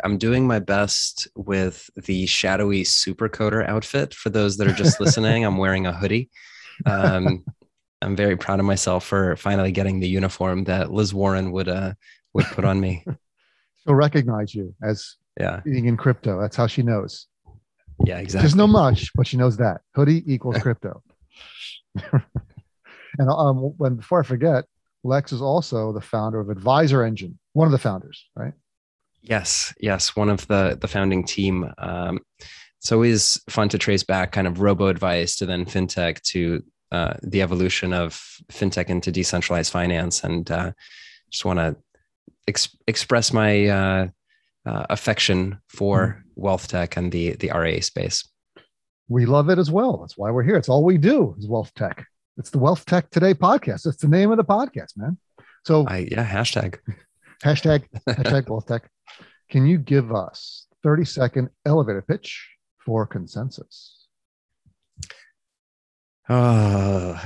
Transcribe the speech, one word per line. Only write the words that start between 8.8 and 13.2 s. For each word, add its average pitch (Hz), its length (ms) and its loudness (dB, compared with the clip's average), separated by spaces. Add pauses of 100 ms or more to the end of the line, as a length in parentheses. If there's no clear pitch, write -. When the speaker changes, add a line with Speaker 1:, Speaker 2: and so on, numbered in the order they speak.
Speaker 1:
for 92 320 0
finally 98 340 0
getting 95 280 -2
the 92 80 -2
uniform 95 580 -2
that 92 260 -2
Liz 101 240 -2
Warren 95 360 0
would, 92 160 -4
uh, 95 260 -4 (400)
would - 120 2
put - 180 -4
on 95 160 2
me. 90 240 -2 (400)